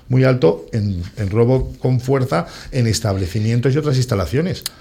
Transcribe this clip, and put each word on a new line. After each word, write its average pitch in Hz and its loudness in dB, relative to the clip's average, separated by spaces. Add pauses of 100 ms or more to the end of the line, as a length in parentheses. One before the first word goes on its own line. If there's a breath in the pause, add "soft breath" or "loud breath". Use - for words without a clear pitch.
muy 127 4
alto 131 2
en, 101 -2 (140)
en 98 -4
robo 120 2
con 127 0
fuerza 135 0 (240 loud breath)
en 123 0
establecimientos 107 0
y 147 2
otras 147 0
instalaciones. 123 -2 (160 loud breath)